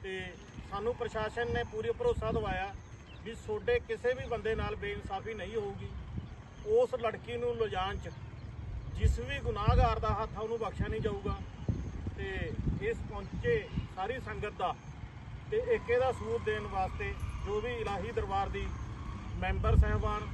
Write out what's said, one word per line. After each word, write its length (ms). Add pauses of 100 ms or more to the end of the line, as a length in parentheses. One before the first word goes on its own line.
ਤੇ 300 (380)
ਸਾਨੂੰ 240
ਪ੍ਰਸ਼ਾਸਨ 580
ਨੇ 100
ਪੂਰੀ 280
ਭਰੋਸਾ 400
ਦਿਵਾਇਆ 420 (500)
ਵੀ 100
ਤੁਹਾਡੇ 460
ਕਿਸੇ 340
ਵੀ 120
ਬੰਦੇ 300
ਨਾਲ 200
ਬੇਇਨਸਾਫੀ 580
ਨਹੀਂ 220
ਹੋਊਗੀ। 340 (760)
ਉਸ 300
ਲੜਕੀ 420
ਨੂੰ 180
ਲਿਜਾਣ 420
'ਚ 120 (840)
ਜਿਸ 260
ਵੀ 200
ਗੁਨਾਹਗਾਰ 600
ਦਾ 100
ਹੱਥ 280
ਆ, 20
ਉਹਨੂੰ 200
ਬਖਸ਼ਿਆ 280
ਨਹੀਂ 140
ਜਾਊਗਾ। 400 (760)
ਤੇ 360 (280)
ਇਸ 160 (120)
ਪਹੁੰਚੇ 600 (260)
ਸਾਰੀ 240
ਸੰਗਤ 320
ਦਾ 240 (760)
ਤੇ 160
ਏਕੇ 320
ਦਾ 120
ਸਬੂਤ 300
ਦੇਣ 260
ਵਾਸਤੇ 460 (320)
ਜੋ 160
ਵੀ 120
ਇਲਾਹੀ 380
ਦਰਬਾਰ 380
ਦੀ 180 (680)
ਮੈਂਬਰ 380
ਸਾਹਿਬਾਨ 580